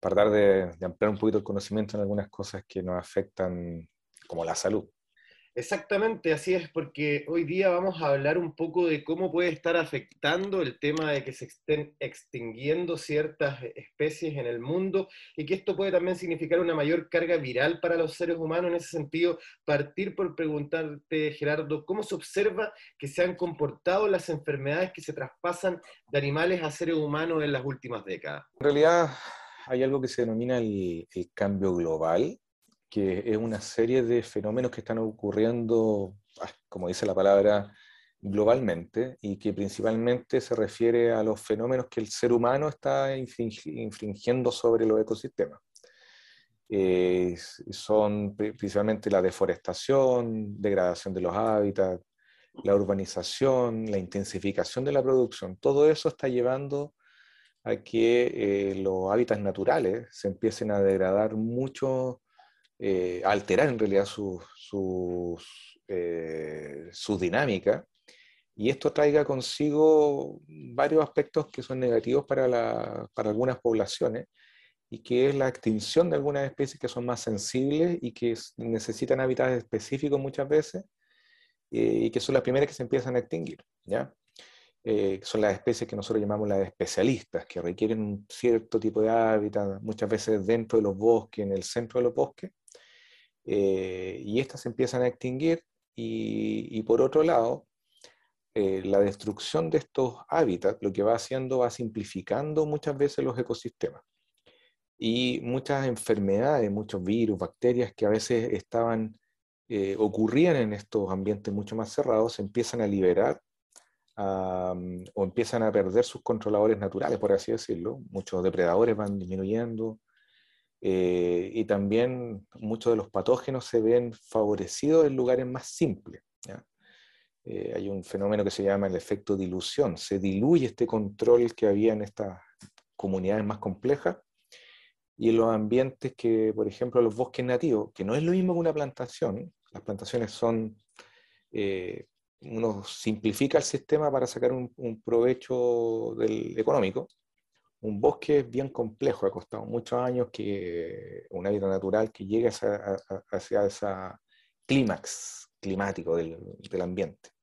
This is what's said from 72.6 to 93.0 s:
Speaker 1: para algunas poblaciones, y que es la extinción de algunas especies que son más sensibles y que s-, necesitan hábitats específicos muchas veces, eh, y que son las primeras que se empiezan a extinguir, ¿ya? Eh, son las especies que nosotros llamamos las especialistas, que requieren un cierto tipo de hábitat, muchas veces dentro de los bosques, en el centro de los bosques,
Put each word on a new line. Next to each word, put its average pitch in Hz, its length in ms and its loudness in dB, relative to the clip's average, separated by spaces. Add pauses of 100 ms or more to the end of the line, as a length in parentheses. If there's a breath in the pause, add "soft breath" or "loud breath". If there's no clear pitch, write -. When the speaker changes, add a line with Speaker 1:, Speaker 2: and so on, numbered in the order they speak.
Speaker 1:
para 107 160 -2
algunas 123 320 0
poblaciones, 113 680 0 (600 soft breath)
y - 140 -14
que 123 260 2
es 143 60 2
la 135 120 2
extinción 123 640 2
de 156 80 0
algunas 139 300 0
especies 131 340 -4
que 127 80 -4
son 123 160 -6
más 120 160 -4
sensibles 139 800 0
y 120 120 -6
que 120 180 -2
s-, - 260 -6
necesitan 113 640 -2
hábitats 131 380 2
específicos 139 600 -2
muchas 135 300 -4
veces, 156 340 2 (880 soft breath)
eh, 113 340 2
y 113 60 0
que 120 100 -2
son - 120 -4
las 131 100 4
primeras 135 260 2
que - 60 -14
se 127 100 -8
empiezan 127 320 -2
a - 20 2
extinguir, - 440 -8 (220)
¿ya? 131 260 -4 (720 loud breath)
Eh, 101 400 0
son - 200 -2
las 104 100 4
especies 117 340 -2
que - 80 -10
nosotros 107 280 -2
llamamos 104 260 -2
las 98 180 2
especialistas, - 800 -2
que - 160 -10
requieren 107 400 -2
un 104 300 -4
cierto 113 500 2
tipo 107 220 0
de 110 80 4
hábitat, 104 720 2
muchas 107 260 -4
veces 107 380 0
dentro 113 320 2
de 107 60 4
los 98 120 0
bosques, 110 480 2
en 98 80 -2
el 95 120 -2
centro 120 360 -4
de 123 40 2
los 120 100 2
bosques, 139 360 -4 (920 soft breath)